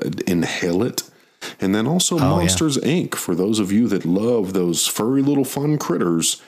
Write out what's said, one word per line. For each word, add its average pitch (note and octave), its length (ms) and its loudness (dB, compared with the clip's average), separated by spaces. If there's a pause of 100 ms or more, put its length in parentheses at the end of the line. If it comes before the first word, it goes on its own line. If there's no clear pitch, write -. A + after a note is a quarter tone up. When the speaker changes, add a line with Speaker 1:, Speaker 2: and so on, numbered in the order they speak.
(280)
Speaker 1:
inhale F2 560 0
it. - 200 -4 (560)
And G2 140 0
then A2 140 2
also F3 300 0
Speaker 2:
Oh, - 20 2
yeah. C#3+ 100 4
Speaker 1:
Monsters, C#3 480 2
Inc. D3+ 380 0
For - 180 -4
those A2 260 0
of F#2+ 120 0
you A2+ 160 4
that F#2 180 0
love G2 480 0
those F2 320 0
furry C3+ 380 0
little C#3 220 2
fun D3 340 -2
critters, E2+ 580 0 (100)